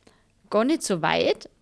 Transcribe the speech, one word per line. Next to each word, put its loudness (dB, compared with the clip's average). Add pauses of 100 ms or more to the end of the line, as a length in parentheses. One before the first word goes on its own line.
(480)
gar 2
nicht 0
so -2
weit, 0 (140)